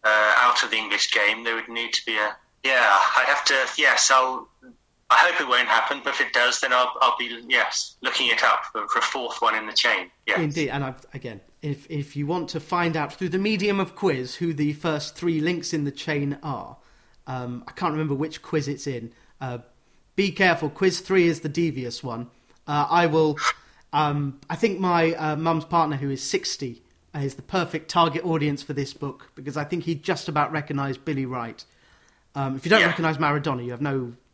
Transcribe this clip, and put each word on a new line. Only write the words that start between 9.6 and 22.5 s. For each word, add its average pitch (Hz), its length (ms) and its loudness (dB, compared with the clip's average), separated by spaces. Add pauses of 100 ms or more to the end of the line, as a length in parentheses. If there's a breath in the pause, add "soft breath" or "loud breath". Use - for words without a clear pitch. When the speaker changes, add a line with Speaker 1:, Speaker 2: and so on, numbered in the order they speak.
Speaker 1:
the 107 80 -10
chain. 101 380 0 (160)
Yes. 101 120 2
Speaker 2:
Indeed, 151 300 -2
and 139 140 -4
I've, 131 200 -10 (100)
again, 117 280 -12 (220)
if, 143 260 -6
if 143 260 -6
you 143 120 -4
want 170 220 -2
to 160 100 -6
find 170 360 -2
out 147 180 -4
through 185 160 -4
the 185 100 -2
medium 202 400 0
of - 160 -2
quiz 131 400 -2
who 170 180 -2
the 147 200 0
first 151 420 -4
three 165 260 -2
links 170 320 -2
in 151 100 -2
the 139 80 -2
chain 143 520 -4
are, 123 340 -8 (480 soft breath)
um, 123 420 -8
I - 40 -16
can't 175 220 -2
remember 156 200 0
which 156 300 -4
quiz 147 240 -2
it's 143 200 -6
in. 117 240 -6 (300 soft breath)
Uh, 123 180 -6 (560)
be 202 160 2
careful, 170 380 4
quiz 185 320 0
three 185 260 4
is 160 140 2
the 151 80 -4
devious 131 540 -4
one. 120 260 -6 (380 soft breath)